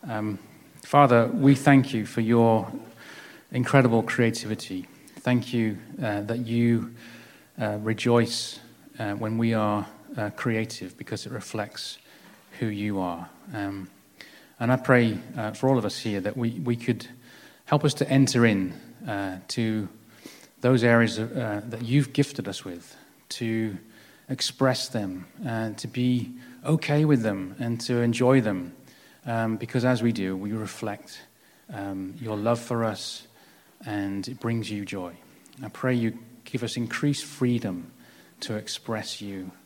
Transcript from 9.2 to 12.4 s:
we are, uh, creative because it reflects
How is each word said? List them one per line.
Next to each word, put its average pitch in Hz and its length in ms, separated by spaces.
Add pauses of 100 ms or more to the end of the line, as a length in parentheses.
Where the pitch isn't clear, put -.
we 113 160
are, 104 340 (300)
uh, 104 140
creative 110 680
because - 300
it 120 60
reflects - 680 (600)